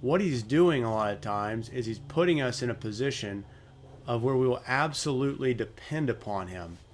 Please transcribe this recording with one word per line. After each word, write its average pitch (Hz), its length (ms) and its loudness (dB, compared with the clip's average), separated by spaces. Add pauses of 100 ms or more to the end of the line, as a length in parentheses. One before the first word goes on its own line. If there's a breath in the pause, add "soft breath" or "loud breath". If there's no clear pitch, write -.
what 151 200 2
he's 135 220 0
doing 143 420 4
a 113 80 0
lot 107 180 2
of 104 80 -4
times 107 480 -2
is 123 180 -4
he's 110 140 -6
putting 170 400 2
us 123 220 0
in 123 80 0
a 113 40 -2
position 107 720 -4 (640 loud breath)
of 120 160 0
where 131 140 4
we 131 100 4
will 123 180 0
absolutely 139 880 0
depend 127 560 -4
upon 101 380 -4
him. 85 300 -10 (160)